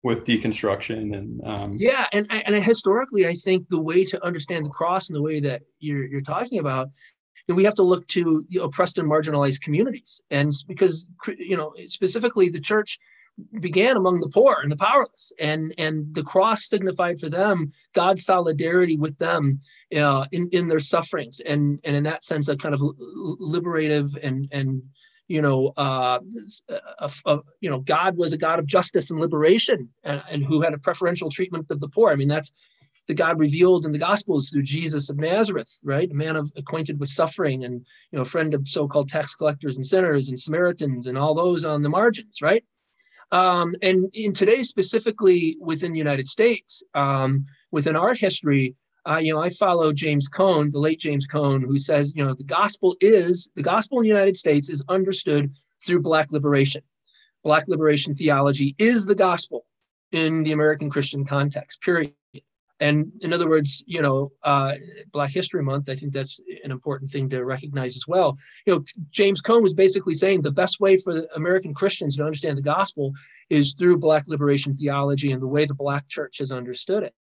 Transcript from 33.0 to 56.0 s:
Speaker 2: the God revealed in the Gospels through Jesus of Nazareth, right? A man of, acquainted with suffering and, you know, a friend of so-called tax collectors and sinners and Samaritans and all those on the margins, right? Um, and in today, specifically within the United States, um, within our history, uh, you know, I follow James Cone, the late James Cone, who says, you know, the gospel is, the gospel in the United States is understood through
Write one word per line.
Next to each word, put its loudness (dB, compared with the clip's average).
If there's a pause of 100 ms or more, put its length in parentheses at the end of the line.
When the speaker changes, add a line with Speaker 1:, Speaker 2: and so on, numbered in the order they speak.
Speaker 2:
the -4
God 0
revealed 4
in -2
the -2
Gospels 0
through 0
Jesus -4
of -6
Nazareth, -2
right? -2
A -10
man -4
of, -4
acquainted -6
with -6
suffering -2
and, -10 (260)
you -8
know, -2
a -2
friend -2
of -4
so-called -2
tax -6
collectors -4
and -8
sinners 2
and -8
Samaritans -2
and -6
all 0
those 0
on -2
the 0
margins, 0
right? 2 (680)
Um, 4
and 2
in -2
today, 4
specifically 2
within -4
the -4
United 0
States, 0 (100)
um, 0 (240)
within 0
our 2
history, 0 (340)
uh, 0
you 0
know, 0
I 0
follow 2
James 0
Cone, 2
the -4
late 0
James -2
Cone, 0
who 0
says, 0
you -2
know, 0
the -14
gospel 0
is, 4
the -6
gospel 0
in 4
the 4
United 4
States 2
is -6
understood 0 (320)
through 2